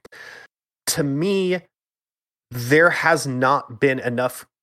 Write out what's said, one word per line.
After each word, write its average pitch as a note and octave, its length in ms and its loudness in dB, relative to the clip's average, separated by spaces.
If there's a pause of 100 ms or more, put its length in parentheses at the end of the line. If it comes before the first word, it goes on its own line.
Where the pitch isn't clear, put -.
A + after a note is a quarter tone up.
(880)
To - 160 -2
me, F3+ 580 -2 (920)
there C3 380 4
has E3 360 0
not B2+ 540 -2
been C3 200 2
enough B2 460 -6 (180)